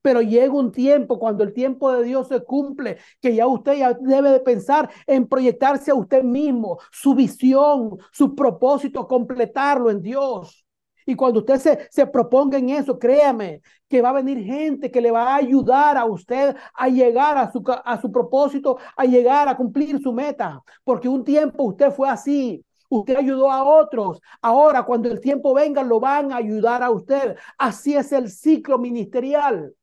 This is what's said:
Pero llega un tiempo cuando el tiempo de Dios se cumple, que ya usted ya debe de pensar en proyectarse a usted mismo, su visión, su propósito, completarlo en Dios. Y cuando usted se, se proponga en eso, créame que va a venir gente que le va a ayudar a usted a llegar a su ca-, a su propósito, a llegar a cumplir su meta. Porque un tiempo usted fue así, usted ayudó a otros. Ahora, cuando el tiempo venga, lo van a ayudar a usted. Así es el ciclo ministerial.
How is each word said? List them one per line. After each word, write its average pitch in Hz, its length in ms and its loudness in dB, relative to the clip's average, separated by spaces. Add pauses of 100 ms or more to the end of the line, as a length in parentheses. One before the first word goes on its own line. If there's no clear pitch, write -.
Pero 247 200 2
llega 233 320 2
un 269 180 0
tiempo 254 480 0
cuando 214 240 -2
el 208 100 -2
tiempo 262 380 -2
de 247 140 0
Dios 262 240 -4
se 262 160 -4
cumple, 277 540 -8 (220)
que 247 140 0
ya 226 140 2
usted 269 260 0
ya 262 200 0
debe 269 360 2
de 269 100 4
pensar 262 500 0 (160)
en 269 220 2
proyectarse 262 640 0
a 277 40 4
usted 262 280 0
mismo, 247 560 -2 (140)
su 277 220 0
visión, 262 840 2 (140)
su 277 240 0
propósito, 262 720 -2
completarlo 247 840 -2
en 202 120 -4
Dios. 233 600 -8 (400)
Y 254 120 -4
cuando 247 240 2
usted 262 180 0
se, 285 320 0
se 285 160 2
proponga 262 520 0
en 254 120 -2
eso, 269 260 -4
créame 240 640 0 (280)
que 247 120 2
va 240 100 2
a - 20 -2
venir 269 320 -2
gente 277 460 -6
que 254 100 0
le 233 100 2
va 233 220 0
a 277 40 2
ayudar 277 600 4
a 247 80 0
usted 254 520 -2 (180)
a 254 140 -2
llegar 262 480 2
a 254 140 -2
su 226 120 -8
ca-, 240 220 -4
a 240 160 -6
su 214 120 -6
propósito, 269 680 -2 (180)
a 262 80 -2
llegar 254 440 4
a 254 80 -2
cumplir 277 440 -2
su 254 120 -4
meta. 226 500 -8 (220)
Porque 254 240 -2
un 262 160 -2
tiempo 294 400 0
usted 240 260 2
fue 277 180 -2
así, 262 560 -4 (240)
usted 254 280 0
ayudó 269 340 0
a 262 140 0
otros. 285 560 2 (200)
Ahora, 262 440 4
cuando 240 260 -2
el 214 100 -8
tiempo 277 340 0
venga, 285 280 0
lo 233 160 0
van 277 340 -2
a 247 40 -6
ayudar 233 460 -2
a 247 80 -2
usted. 214 460 -4 (220)
Así 277 380 -2
es 285 160 -2
el 254 180 -2
ciclo 269 480 0
ministerial. 240 1040 -4